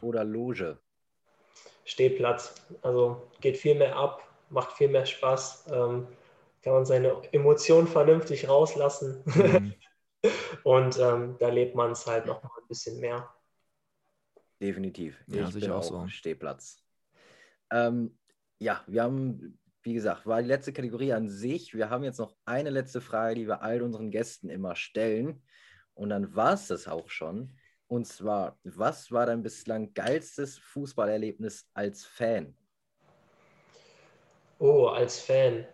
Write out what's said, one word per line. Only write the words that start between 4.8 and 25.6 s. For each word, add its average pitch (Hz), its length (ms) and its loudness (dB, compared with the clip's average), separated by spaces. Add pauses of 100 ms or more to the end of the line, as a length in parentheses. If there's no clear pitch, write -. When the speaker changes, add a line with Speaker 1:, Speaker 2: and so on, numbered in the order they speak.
Speaker 2:
mehr 135 180 4
Spaß, 131 680 -2
ähm, 123 360 -2 (540)
kann 131 120 0
man 131 120 6
seine 127 360 4 (100)
Emotionen 147 560 8
vernünftig 160 600 4
rauslassen. 139 800 2
Speaker 3:
Mhm. 123 480 4 (500)
Speaker 2:
<laughs> - 400 0
Und, 127 360 4
ähm, 123 400 2
da 120 100 2
lebt 123 260 0
man's 120 300 -2
halt 113 200 -2
noch - 180 -8
mal 127 80 -16 (100)
ein - 60 -20
bisschen 117 320 -12
mehr. 123 300 -8 (1300)
Speaker 1:
Definitiv. 92 680 -8
Speaker 3:
Ja, 101 200 -6
Speaker 1:
Ich 90 60 -10
Speaker 3:
sicher 104 140 -6
Speaker 1:
bin 92 80 -4
Speaker 3:
auch - 20 -4
Speaker 1:
auch 92 60 -4
Speaker 3:
so. 87 240 -8
Speaker 1:
Stehplatz. - 760 -12 (880)
Ähm, 117 460 0 (420)
ja, 107 280 -4
wir 110 160 0
haben, 127 540 -4 (260)
wie 117 100 -6
gesagt, 104 320 -4
war 113 160 0
die 120 80 -4
letzte 135 240 -2
Kategorie 123 400 -4
an 110 160 -2
sich. 120 440 -8
Wir 110 160 -4
haben 123 140 -4
jetzt 131 160 -8
noch 110 240 -8
eine 139 260 -4
letzte 131 300 -4
Frage, 113 360 -2
die 113 120 -6
wir 104 140 -4
all 117 200 -2
unseren 110 300 -6
Gästen 107 380 -6
immer 92 260 -8
stellen. 113 680 -4 (520)